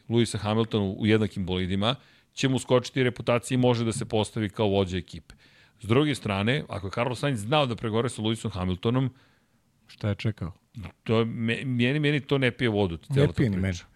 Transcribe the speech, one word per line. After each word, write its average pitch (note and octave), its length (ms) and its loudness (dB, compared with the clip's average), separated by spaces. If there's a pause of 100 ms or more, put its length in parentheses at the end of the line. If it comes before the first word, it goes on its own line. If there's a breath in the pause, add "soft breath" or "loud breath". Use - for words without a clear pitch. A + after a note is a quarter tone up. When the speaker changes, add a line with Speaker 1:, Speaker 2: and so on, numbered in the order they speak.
Speaker 1:
Lewisa A2+ 300 2
Hamiltonu G#2+ 540 0
u A2+ 140 -4
jednakim G#2 400 2
bolidima, F#2+ 480 -2 (380 soft breath)
će - 160 0
mu B2+ 100 2
skočiti B2+ 440 0
reputacija A#2+ 520 0
i B2+ 60 2
može A#2+ 240 4
da A2+ 80 0
se G#2+ 120 -4
postavi G#2+ 440 -2
kao G#2+ 200 0
vođa G2 300 2
ekipe. - 360 -12 (460 soft breath)
S G2 60 -14
druge C3+ 280 2
strane, G#2+ 540 -2
ako G2 180 -8
je F#2+ 40 -8
Carlos B2 300 -4
Sainz C#3 200 -2
znao C#3 260 0
da A2+ 100 -4
pregovara A#2 320 -2
sa - 140 -8
Lewisom A2 280 -2
Hamiltonom, G#2+ 600 0 (760 soft breath)
Speaker 2:
Šta - 220 -6
je G2+ 60 2
čekao? G2+ 380 -6 (500)
Speaker 1:
to A2+ 160 0
je, A#2 60 2
me-, A2+ 420 -2
meni, B2 340 2
meni D3 200 2
to C#3 180 0
ne B2+ 120 2
pije B2 180 0
vodu, G2+ 300 2
Speaker 2:
Ne - 160 -6
Speaker 1:
cela C#3+ 120 6
ta - 60 2
Speaker 2:
pije B2 180 2
ni F#2+ 60 0
Speaker 1:
priča. F#2 60 0
Speaker 2:
meni. F#2 160 0 (180)